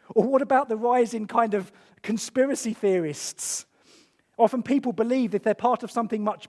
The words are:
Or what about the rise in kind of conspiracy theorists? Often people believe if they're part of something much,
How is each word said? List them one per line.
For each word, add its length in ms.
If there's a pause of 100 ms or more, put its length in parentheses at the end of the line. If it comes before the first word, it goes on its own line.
(160)
Or 80
what 180
about 280
the 80
rise 360
in 140
kind 260
of 160 (320)
conspiracy 720
theorists? 920 (720)
Often 260
people 300
believe 420
if 80
they're 100
part 300
of 80
something 320
much, 260